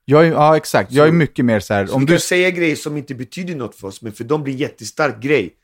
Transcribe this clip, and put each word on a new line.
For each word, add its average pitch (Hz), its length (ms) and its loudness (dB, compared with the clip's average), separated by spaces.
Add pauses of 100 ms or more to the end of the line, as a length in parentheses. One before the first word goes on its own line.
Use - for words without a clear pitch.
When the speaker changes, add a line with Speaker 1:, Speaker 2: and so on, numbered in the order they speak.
Speaker 1:
Jag 156 220 6
är, 160 40 2
ja, 151 260 4
exakt. 117 340 -2
Jag 139 160 6
är - 40 6
Speaker 2:
Så 170 40 2
Speaker 1:
mycket 147 300 0
mer 113 140 2
så 104 140 -6
här, 98 120 0
Speaker 2:
så 95 80 -8
Speaker 1:
om 131 60 0
Speaker 2:
vi 135 60 2
Speaker 1:
du 165 80 4
Speaker 2:
kan 170 60 2
säga 180 300 0
grejer 170 260 -2
som 151 220 -10
inte 139 180 -10
betyder 175 400 -10
något 120 200 -10
för 95 120 -14
oss, 95 140 -16
men 113 100 -12
för 117 120 -12
dem 147 200 -2
blir 135 100 -6
jättestark 127 680 -6
grej. 123 320 -2 (100)